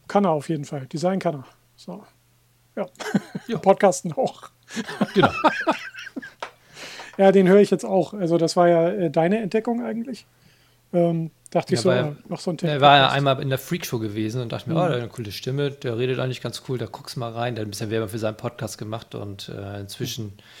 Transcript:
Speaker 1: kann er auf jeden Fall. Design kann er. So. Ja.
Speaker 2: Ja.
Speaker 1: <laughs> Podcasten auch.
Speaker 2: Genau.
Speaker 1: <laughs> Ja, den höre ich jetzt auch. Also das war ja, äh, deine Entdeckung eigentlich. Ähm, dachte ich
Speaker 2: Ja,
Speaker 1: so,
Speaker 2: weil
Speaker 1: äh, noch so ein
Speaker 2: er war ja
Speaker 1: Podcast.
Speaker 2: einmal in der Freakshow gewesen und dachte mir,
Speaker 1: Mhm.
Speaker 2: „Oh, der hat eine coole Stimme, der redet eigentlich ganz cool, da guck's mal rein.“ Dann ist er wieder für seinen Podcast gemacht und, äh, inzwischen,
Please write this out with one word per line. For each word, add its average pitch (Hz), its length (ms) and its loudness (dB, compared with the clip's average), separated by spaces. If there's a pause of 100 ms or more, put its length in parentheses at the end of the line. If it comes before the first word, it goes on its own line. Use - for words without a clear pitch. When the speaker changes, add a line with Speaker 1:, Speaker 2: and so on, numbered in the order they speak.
Speaker 1:
kann 202 180 2
er 170 60 4
auf 151 180 -2
jeden 151 160 -2
Fall. 135 220 -10
Design 180 320 -2
kann 165 160 -2
er. 127 100 -12 (300)
So. 190 280 -16 (720)
Ja. 202 100 -4 (600)
Speaker 2:
Ja. 226 100 -4
Speaker 1:
<laughs> - 20 -6
Podcasten 185 540 2
auch. - 360 -4 (640)
Speaker 2:
Genau. - 220 4
Speaker 1:
<laughs> - 60 -6 (1800)
Ja, 196 140 8
den 185 160 8
höre 196 140 10
ich 202 100 6
jetzt 190 140 0
auch. 190 280 0
Also 170 240 0
das 165 180 2
war 175 120 6
ja, 170 220 4
äh, 190 220 -2
deine 175 300 2
Entdeckung 226 420 -2
eigentlich. 233 420 -8 (680)
Ähm, 170 380 0 (200)
dachte 160 220 0
ich 120 60 2
Speaker 2:
Ja, - 40 -2
Speaker 1:
so, 135 60 4
Speaker 2:
weil 123 220 2
Speaker 1:
äh, - 180 -14
noch 175 100 -8
so 185 120 -6
ein 156 80 -6
Speaker 2:
er 147 200 0
war 143 180 10
ja 135 60 6
Speaker 1:
Podcast. 131 140 2
Speaker 2:
einmal 139 240 2
in 139 80 -4
der 131 80 0
Freakshow 131 420 -6
gewesen 110 420 -4
und 113 100 -8
dachte - 180 -8
mir, 165 60 0
Speaker 1:
Mhm. 165 60 2
Speaker 2:
„Oh, 180 40 2
der 151 120 0
hat 120 40 -4
eine 113 80 -8
coole 104 220 -12
Stimme, 139 400 -4
der 123 260 -6
redet 127 220 -2
eigentlich 127 220 -4
ganz 117 280 -8
cool, 127 80 -4
da 113 80 -6
guck's - 300 -14
mal 117 160 -8
rein.“ 117 240 -4
Dann 107 160 -6
ist 101 100 -10
er 107 80 -6
wieder 110 180 -2
für 110 120 -8
seinen 107 180 -4
Podcast - 400 -8
gemacht 110 380 -12
und, 101 340 -12
äh, 101 320 -10
inzwischen, 104 520 -10 (260)